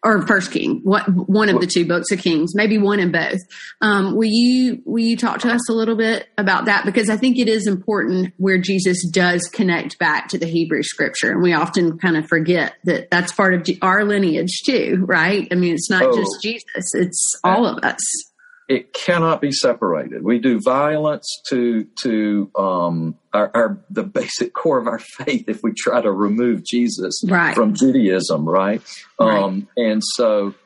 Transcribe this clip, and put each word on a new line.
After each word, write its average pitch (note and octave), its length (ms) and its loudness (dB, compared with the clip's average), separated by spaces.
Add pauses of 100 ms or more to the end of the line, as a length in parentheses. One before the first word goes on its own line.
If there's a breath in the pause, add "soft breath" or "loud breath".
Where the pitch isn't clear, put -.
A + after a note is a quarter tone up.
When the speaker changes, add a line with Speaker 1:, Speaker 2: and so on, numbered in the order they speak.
Speaker 1:
Or G#3+ 240 2
First F#3+ 260 0
King, - 320 -2
what, G3 180 2 (260)
one G#3 220 4
of F3+ 100 2
the F3+ 60 0
two F3 200 0
books E3+ 240 -2
of F#3+ 80 0
Kings, E3 360 0
maybe G#3+ 240 2
one G3+ 200 2
in F3+ 140 0
both. E3 280 -2 (420 loud breath)
Um, G3 340 0
will A3+ 140 2
you, B3 560 2
will A#3 160 -2
you A3+ 160 0
talk - 220 -2
to A#3+ 120 0
us A#3+ 160 -2
a A#3 60 0
little A3+ 220 0
bit A3 300 -2 (120)
about F#3+ 260 2
that? G3+ 220 2
Because G#3 240 0
I G#3+ 80 0
think B3 200 2
it A#3+ 100 2
is A3 180 0
important F#3 720 0
where F#3+ 180 2
Jesus F3+ 540 0
does F3 320 2 (100)
connect F3+ 460 -2
back D3+ 300 0
to F#3+ 100 -6
the E3 80 -2
Hebrew E3 360 -2
Scripture, - 480 -4
and - 120 0
we F3 100 4
often E3 460 0
kind E3+ 180 2
of D#3 100 -2
forget D#3+ 480 0 (100)
that E3+ 260 -2
that's F3 220 0
part F#3+ 200 2
of F3 120 0
G-, F#3 180 -2
our F#3+ 220 2
lineage F#3 600 0
too, F#3+ 420 0
right? F#3 440 2
I F3+ 40 -2
mean, F3 200 2
it's E3+ 160 -4
not F#3 140 4
Speaker 2:
Oh. B2+ 120 4
Speaker 1:
just - 260 -4
Jesus, A3+ 220 -6 (300)
it's - 380 -2 (120)
all G3+ 220 2
of - 180 -4
us. - 140 -2 (680 soft breath)
Speaker 2:
It - 280 -2
cannot E3 480 0
be C#3+ 100 -2
separated. E2 720 -2
We A#2 140 2
do A2+ 200 2
violence D3 680 0 (220)
to, A#2+ 360 0 (140)
to, G#2+ 560 0
um, F2 600 -2 (160)
our, G2+ 180 0
our, A2 380 0
the G#2+ 140 -4
basic - 500 -4
core D3 240 0
of A2+ 80 -2
our A#2 120 -4
<laughs> - 200 -18
faith C3+ 320 -4
if A2 120 -6
we A2+ 140 0
try A#2+ 240 0
to G#2+ 100 2
remove G#2 540 0
Jesus A#2 640 -2
Speaker 1:
Right. F3 260 2
Speaker 2:
from G#2+ 200 2
Judaism, F#2+ 720 2
right? F#2+ 320 2 (400 loud breath)
Speaker 1:
Right. G#2+ 220 4
Speaker 2:
Um, G2 340 -4
and A2 260 0
so G#2 520 0 (120)